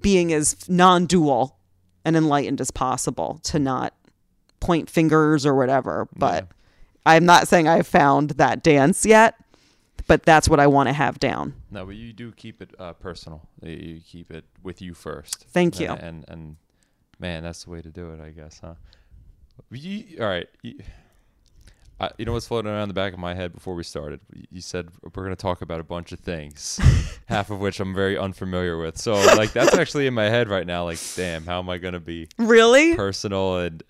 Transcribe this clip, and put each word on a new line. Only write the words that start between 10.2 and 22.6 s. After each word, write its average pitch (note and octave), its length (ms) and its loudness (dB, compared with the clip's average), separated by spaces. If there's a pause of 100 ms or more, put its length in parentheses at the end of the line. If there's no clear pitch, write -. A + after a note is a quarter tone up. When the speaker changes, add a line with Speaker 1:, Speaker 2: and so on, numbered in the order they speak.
Speaker 1:
that's D#3 260 6
what D#3 120 4
I C#3+ 80 6
wanna C#3 240 4
have D3 260 -2
down. G#2 360 -4 (160)
Speaker 2:
No, G2+ 160 -12
but G2 100 -16
you A#2 160 -18
do A#2 180 -18
keep - 320 -20
it, F2+ 160 -20
uh, F2 140 -14
personal. E2 560 -16 (120)
You, E2 120 -14
you D#2+ 280 -14
keep E2+ 300 -20
it D#2+ 140 -18 (180)
with F#2 180 -16
you F2+ 140 -14
first. - 540 -16
Speaker 1:
Thank F3 320 -2
Speaker 2:
And, - 20 -4
Speaker 1:
you. G#2+ 120 -6
Speaker 2:
and, E2 340 -16
and, D#2+ 280 -18 (640)
man, E2+ 240 -10
that's E2+ 220 -14
the F2 60 -20
way E2+ 120 -14
to E2 80 -20
do E2 220 -16
it, D#2+ 80 -18
I D#2 100 -20
guess, D#2 300 -20
huh? E2 140 -18 (1000)
You, F3+ 480 -14
all A2+ 80 -4
right. F2 180 -4 (160)
You, A#2 120 -16 (1300)
I, F#2+ 180 -6
you G#2+ 60 -10
know A2+ 80 -4
what's A#2 160 -6
floating A2+ 220 -4